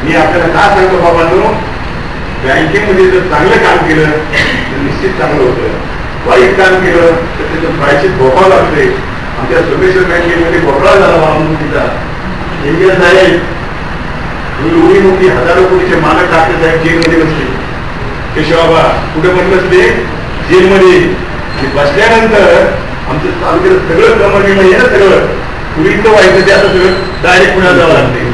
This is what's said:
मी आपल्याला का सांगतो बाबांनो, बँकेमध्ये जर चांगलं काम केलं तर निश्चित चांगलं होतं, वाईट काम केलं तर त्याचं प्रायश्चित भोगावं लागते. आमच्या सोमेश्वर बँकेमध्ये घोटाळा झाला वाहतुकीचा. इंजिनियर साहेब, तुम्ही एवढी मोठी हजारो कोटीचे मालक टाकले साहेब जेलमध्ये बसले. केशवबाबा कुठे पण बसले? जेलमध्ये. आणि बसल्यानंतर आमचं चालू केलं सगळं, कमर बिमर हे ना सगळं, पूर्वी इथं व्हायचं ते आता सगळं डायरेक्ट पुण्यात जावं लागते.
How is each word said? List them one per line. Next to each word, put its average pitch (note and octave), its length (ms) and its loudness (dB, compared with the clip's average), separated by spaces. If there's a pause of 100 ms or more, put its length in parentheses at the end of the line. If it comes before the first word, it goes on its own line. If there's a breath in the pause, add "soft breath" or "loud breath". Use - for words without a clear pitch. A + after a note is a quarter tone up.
मी D#3+ 120 -2
आपल्याला E3 380 0
का - 220 2
सांगतो F#3 280 2
बाबांनो, E3 500 0 (880)
बँकेमध्ये F#3+ 680 0
जर F3+ 180 2
चांगलं F#3+ 340 2
काम F3+ 140 2 (100)
केलं D#3 220 2 (220)
तर - 520 -4
निश्चित - 360 -4
चांगलं C3+ 240 0
होतं, - 420 -2 (400)
वाईट F#3+ 320 2
काम F#3 160 2 (100)
केलं E3+ 220 2 (320)
तर D3+ 140 -6
त्याचं D#3 280 -4
प्रायश्चित - 380 -2
भोगावं C3+ 320 2
लागते. D3+ 340 2 (560)
आमच्या E3 300 0
सोमेश्वर F#3 400 2
बँकेमध्ये E3+ 500 0
घोटाळा - 400 2
झाला F3 220 2
वाहतुकीचा. D#3 640 -2 (840)
इंजिनियर F#3 360 2
साहेब, F3 360 4 (1200)
तुम्ही D#3+ 240 0
एवढी G3 180 4
मोठी F#3+ 300 2
हजारो F3 400 0
कोटीचे - 320 0
मालक - 300 0
टाकले E3 300 0
साहेब E3 220 0
जेलमध्ये D#3+ 400 0
बसले. C3 220 -2 (920)
केशवबाबा D#3+ 480 0 (300)
कुठे E3 220 0
पण F3+ 200 0
बसले? F#3 260 2 (680)
जेलमध्ये. F#3 480 4 (600)
आणि C3+ 180 -4
बसल्यानंतर G#3 720 2 (640)
आमचं - 320 -4
चालू - 220 -2
केलं F#3+ 160 4 (100)
सगळं, A3 320 2
कमर G3 240 2
बिमर G3 180 0
हे F#3 140 4
ना B3 160 2
सगळं, G3 320 2 (500)
पूर्वी D#3+ 180 0
इथं A3 160 2
व्हायचं F#3+ 380 4
ते G3 60 4
आता G3 140 2
सगळं F#3 260 2 (300)
डायरेक्ट F3+ 300 2
पुण्यात F#3 280 2
जावं D#3+ 120 2
लागते. B2+ 400 -2